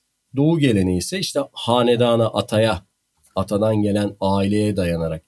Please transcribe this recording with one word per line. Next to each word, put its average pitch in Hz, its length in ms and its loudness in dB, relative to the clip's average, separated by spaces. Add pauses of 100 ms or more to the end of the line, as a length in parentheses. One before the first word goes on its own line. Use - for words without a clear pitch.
(340)
Doğu 156 240 2
geleneği 98 380 2
ise 180 220 -6
işte - 200 -4 (120)
hanedana, 120 760 2
ataya, 107 600 -2 (500)
atadan 104 440 0
gelen 104 400 -2
aileye 98 560 0
dayanarak 82 500 -2